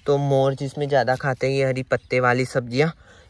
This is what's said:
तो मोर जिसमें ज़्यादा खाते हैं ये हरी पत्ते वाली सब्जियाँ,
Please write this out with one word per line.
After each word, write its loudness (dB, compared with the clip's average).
तो 2
मोर 2
जिसमें -6
ज़्यादा 2
खाते -4
हैं 0
ये 0
हरी -2
पत्ते -2
वाली 2
सब्जियाँ, -2